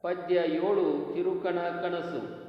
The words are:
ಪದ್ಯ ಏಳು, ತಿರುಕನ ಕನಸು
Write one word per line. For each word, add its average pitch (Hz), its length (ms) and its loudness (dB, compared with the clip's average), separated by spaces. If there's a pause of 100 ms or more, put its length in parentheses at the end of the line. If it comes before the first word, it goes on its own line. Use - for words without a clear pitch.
ಪದ್ಯ 180 340 0
ಏಳು, 170 760 2
ತಿರುಕನ 180 460 0
ಕನಸು 170 880 -4